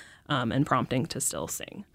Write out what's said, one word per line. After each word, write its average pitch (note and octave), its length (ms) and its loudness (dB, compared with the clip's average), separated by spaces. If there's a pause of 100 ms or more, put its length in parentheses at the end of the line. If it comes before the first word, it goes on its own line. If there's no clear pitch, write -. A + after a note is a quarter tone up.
(280)
um, A#2+ 240 0
and C3+ 160 4
prompting B2+ 400 2
to - 120 -6
still - 280 -2
sing. - 360 -8 (120)